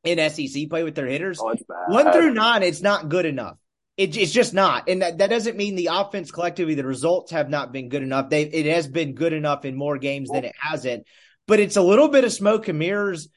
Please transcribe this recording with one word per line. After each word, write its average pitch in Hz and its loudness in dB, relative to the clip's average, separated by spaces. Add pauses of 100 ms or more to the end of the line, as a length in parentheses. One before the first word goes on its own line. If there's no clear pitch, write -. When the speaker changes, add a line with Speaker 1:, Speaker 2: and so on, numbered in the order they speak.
Speaker 1:
in 165 0
S 151 0
E 143 -4
C 147 -6
play 165 -2
with 156 -4
their 139 -4
hitters, 165 -4
Speaker 2:
Oh, 113 -4
it's 120 -4
bad. - -8
Speaker 1:
one 277 6
through 311 6
nine, 220 2
it's 165 -2
not 190 0
good 170 0
enough. 123 -6 (400)
It, 190 0
it's 170 0
just 240 2
not. 175 2
And 185 0
that, 170 -4
that 196 4
doesn't 226 -2
mean 202 -4
the 175 -2
offense 196 -4
collectively, 170 -2
the 143 -4
results 139 -2
have 147 -2
not 139 -4
been 131 -10
good 131 -4
enough. 135 -2
They, 151 2
it 151 -2
has 156 0
been 139 -4
good 160 0
enough 147 -2
in 135 -8
more 143 -4
games 139 -6
than 135 -2
it - -10
hasn't. 135 -6 (400)
But 208 6
it's 208 0
a 196 6
little 220 6
bit 269 6
of 220 -2
smoke 214 0
and 160 -4
mirrors 185 -2